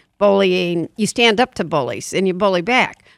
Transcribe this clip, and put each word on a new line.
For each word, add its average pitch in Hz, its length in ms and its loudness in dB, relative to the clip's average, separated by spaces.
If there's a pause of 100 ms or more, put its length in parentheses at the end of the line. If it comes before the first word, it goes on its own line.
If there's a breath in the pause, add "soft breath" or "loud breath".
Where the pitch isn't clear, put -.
(180 soft breath)
bullying. 185 800 0
You 208 100 0
stand 233 340 2
up 254 140 -2
to 190 100 -4
bullies 123 480 -4
and 190 160 0
you 180 60 -2
bully 185 280 0
back. 233 420 -2 (140)